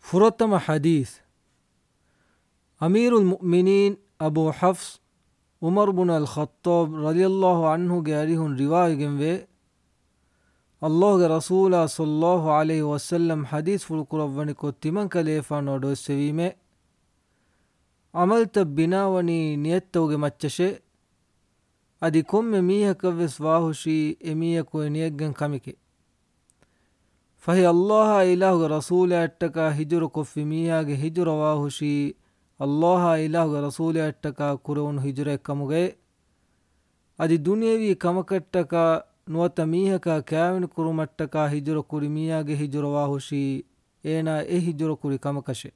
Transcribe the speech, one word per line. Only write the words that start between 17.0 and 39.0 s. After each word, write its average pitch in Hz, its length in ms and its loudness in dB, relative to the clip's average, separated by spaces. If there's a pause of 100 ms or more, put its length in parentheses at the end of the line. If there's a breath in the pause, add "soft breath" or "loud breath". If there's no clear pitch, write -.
عمل 196 320 4
تب 196 220 0
بناونی 170 880 0
نیت 170 360 -2
تو 160 180 2
گے 151 60 0
مچشے، 147 580 -2 (1300)
ادی 160 280 2
کم 226 220 0
میں 202 100 2
میہ 196 400 2
کوس 170 400 -2
واہوشی، 156 800 0
اے 160 160 -8
میہ 165 280 -2
کوئی 151 260 -6
نیت 151 320 -4
گن 156 120 -4
کمی 147 260 -6
کے۔ - 140 -14 (1700)
فہی 180 220 4
اللہ 208 520 4
الہ 185 420 4
گے 160 80 0
رسول 175 440 0
اٹکا 160 680 -2
ہجر 160 280 -2
کفی 151 380 -6
میہ 160 280 -2 (140)
گے 143 80 -4
ہجر 160 320 -2
واہوشی، 147 840 -2 (460)
اللہ 143 280 0
الہ 165 680 2
گے 143 160 -4
رسول 160 320 -2
اٹکا 147 560 -4
کرون 147 420 -4
ہجر 139 380 -4
کم 143 320 -6
گئے۔ 165 220 0 (1300)
ادی 160 180 2
دنیاوی 214 580 0
کم 180 280 -2
کٹکا 165 760 0 (280)